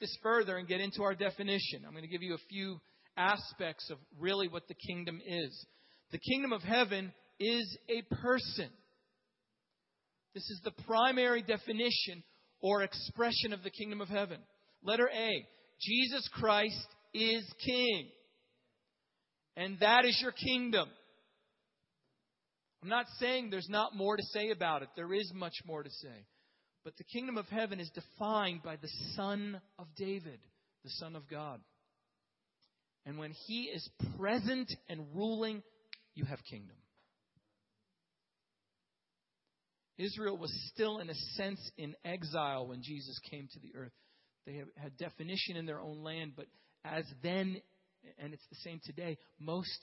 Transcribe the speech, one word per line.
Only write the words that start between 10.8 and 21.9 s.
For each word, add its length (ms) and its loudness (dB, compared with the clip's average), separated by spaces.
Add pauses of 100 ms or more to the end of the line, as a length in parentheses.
primary 580 6
definition 800 0 (380)
or 220 6
expression 720 2
of 100 -4
the 80 -6
kingdom 300 -4
of 80 -4
heaven. 300 0 (440)
Letter 260 6
A, 380 2 (340)
Jesus 540 2
Christ 520 4 (280)
is 300 4 (200)
king. 440 2 (1500)
And 240 -2
that 240 10
is 160 6
your 120 0
kingdom. 560 2 (1900)